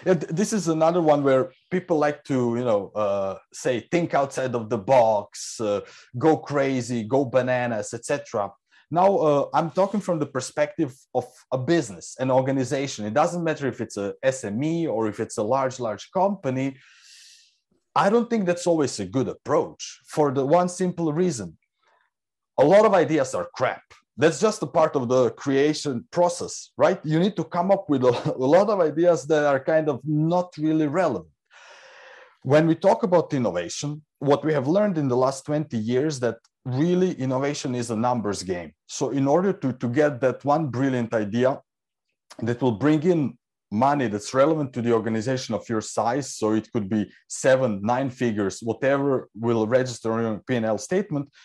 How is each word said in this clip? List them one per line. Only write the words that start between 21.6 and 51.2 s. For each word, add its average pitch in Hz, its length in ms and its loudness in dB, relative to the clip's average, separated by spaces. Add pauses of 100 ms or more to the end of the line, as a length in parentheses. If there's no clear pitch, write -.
A 131 40 6
lot 196 220 8
of 202 80 4
ideas 151 400 2
are 90 220 -4
crap. 107 260 -2 (360)
That's 143 220 2
just 208 220 0
a 156 60 -4
part 160 280 2
of 127 120 0
the 127 240 4
creation 139 800 0
process, 175 680 -2
right? 165 260 2
You 156 140 0
need 190 200 2
to 160 80 -2
come 180 260 -2
up 196 180 0
with 131 140 2
a, 123 100 6 (220)
<laughs> - 0 -
a 131 200 0
lot 202 140 6
of 202 100 0
ideas 160 480 2
that 151 180 2
are 139 140 2
kind 160 300 2
of 123 140 -4
not 160 540 0
really 156 300 0
relevant. 135 460 -2 (1120)
When 151 240 4
we 160 80 4
talk 202 280 2
about 175 300 2
innovation, 120 720 -4 (160)
what 139 240 2
we 151 100 0
have 139 140 0
learned 190 300 0
in 143 100 0
the 123 80 2
last 131 300 0
twenty - 320 -4
years 127 420 -2
that 117 180 -2 (280)
really 175 480 0
innovation 131 600 -4
is 123 160 -4
a 113 60 -2
numbers 107 480 -2
game. 87 300 -8 (120)
So - 240 -6
in 139 180 0
order 180 260 2
to, 135 200 -4
to 135 140 -6
get 139 340 0
that 127 240 -2
one 151 220 2
brilliant 123 460 -2
idea 117 460 0 (800)
that 120 220 -2
will 120 240 2
bring 151 180 4
in 160 340 0 (340)
money 131 360 2
that's 104 260 -6
relevant 143 400 2
to 123 80 -4
the 117 120 2
organization 113 600 -2
of - 140 -6
your 110 120 -2
size, 120 540 -4
so 107 160 0
it 107 220 0
could 101 160 -4
be 107 200 0 (180)
seven, 131 540 0
nine 123 280 -2
figures, 107 520 -2
whatever 135 720 -2
will 113 320 0
register 120 460 0
on 113 100 0
your 110 240 -4
P 127 120 -2
and 113 80 -2
L 110 120 0
statement, 156 520 -4 (160)